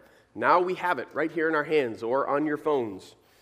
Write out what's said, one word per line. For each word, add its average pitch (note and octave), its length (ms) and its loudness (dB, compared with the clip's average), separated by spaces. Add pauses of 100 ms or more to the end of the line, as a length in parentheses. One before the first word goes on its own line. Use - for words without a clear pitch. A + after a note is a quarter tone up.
(340)
Now C#3 260 4
we F3+ 140 0
have F3 240 -2
it A2 140 -8
right D3+ 180 -2
here D#3+ 180 -2
in D#3+ 60 0
our D3 100 0
hands C3+ 380 0
or B2 240 0
on C#3+ 180 0
your D3 140 -2
phones. A#2+ 560 -4 (280)